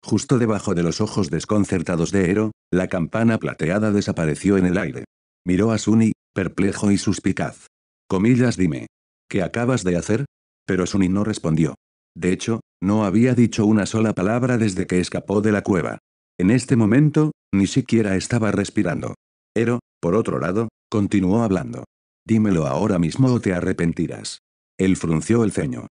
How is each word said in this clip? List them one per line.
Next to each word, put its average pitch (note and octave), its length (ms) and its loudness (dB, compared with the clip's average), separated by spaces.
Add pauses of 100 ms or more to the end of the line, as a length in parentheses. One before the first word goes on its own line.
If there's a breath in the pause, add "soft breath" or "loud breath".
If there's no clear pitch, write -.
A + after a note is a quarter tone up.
Justo A#2 360 0
debajo G#2 340 0
de E2+ 100 0
los E2 160 -2
ojos G#2 300 -2
desconcertados E2+ 840 -2
de F#2+ 200 2
Ero, G#2+ 200 0 (200)
la F2+ 160 0
campana A2 500 0
plateada F#2 540 -2
desapareció F#2 640 0
en F2+ 80 4
el F2+ 120 0
aire. B1+ 260 -6 (420)
Miró F#2 260 2
a A2 60 0
Sunny, A2 360 2 (200)
perplejo G2 580 -2
y G2 60 2
suspicaz. - 720 -4 (400)
Comillas, A#2 500 2
"Dime. D2 300 -2 (420)
¿Qué F#2+ 140 -2
acabas G#2 400 -2
de F2 140 0
hacer?". A2 280 -2 (400)
Pero F2+ 220 0
Sunny F#2+ 220 0
no G2 140 0
respondió. E2 520 -2 (400)
De F#2+ 160 -2
hecho, A2+ 300 -4 (200)
no G#2 240 0
había A#2 300 2
dicho A2+ 300 2
una G#2 200 4
sola A2 280 0
palabra A#2+ 440 0
desde G2 300 -2
que F2+ 120 0
escapó G2 420 -2
de G#2+ 100 2
la G2 100 2
cueva. D2 380 -2 (400)
En F#2 100 4
este B2 260 2
momento, C#3+ 560 4 (220)
ni G2 140 2
siquiera A2+ 480 0
estaba G#2+ 360 0
respirando. F2+ 640 -2 (420)
Ero, A#2 260 0 (180)
por E2+ 160 0
otro E2 240 0
lado, G2 300 -2 (200)
continuó G#2 540 2
hablando. F#2+ 400 -2 (420)
"Dímelo G#2 400 2
ahora F2+ 320 0
mismo G#2 340 2
o A#2 80 2
te G2 140 -2
arrepentirás". E2+ 840 -4 (400)
Él F#2+ 180 2
frunció E2 460 0
el G2+ 80 0
ceño. B1 440 -6